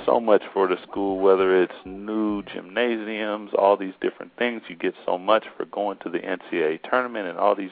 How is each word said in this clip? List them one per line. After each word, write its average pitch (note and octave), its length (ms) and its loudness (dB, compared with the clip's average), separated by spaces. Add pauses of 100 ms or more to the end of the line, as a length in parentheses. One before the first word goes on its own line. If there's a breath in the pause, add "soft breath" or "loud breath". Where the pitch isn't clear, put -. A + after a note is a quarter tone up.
so B2 160 4
much A2 220 4 (120)
for G2 140 4
the F2+ 140 0
school, G2 380 -4
whether F#2+ 420 6
it's F2 120 0 (120)
new G#2 580 -4
gymnasiums, G#2+ 1120 -6
all G2 220 6
these F#2+ 240 -8
different F#2 380 -6
things. A#2+ 300 -2
You E2+ 60 -14
get F2 200 -4 (100)
so F2+ 140 0
much G#2+ 240 2 (120)
for - 100 -8
going G2 380 -6
to F2 60 -10
the E2+ 140 -4
N F#2 160 -4 (100)
C F2 120 0
A D#2 80 2
A D#2+ 80 -2 (120)
tournament A#2+ 380 -2
and E2+ 100 -8
all G2+ 160 4
these F#2+ 180 -4